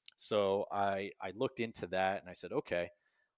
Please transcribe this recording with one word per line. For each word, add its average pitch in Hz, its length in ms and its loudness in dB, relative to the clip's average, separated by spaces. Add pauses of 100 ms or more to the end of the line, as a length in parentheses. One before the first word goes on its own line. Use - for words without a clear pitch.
(180)
So 101 540 4
I, 98 400 0 (100)
I 95 140 -6
looked 127 260 -2
into 110 260 -6
that 92 340 2
and 90 80 -14
I 90 40 -10
said, 90 200 -10
"Okay, 87 360 0 (480)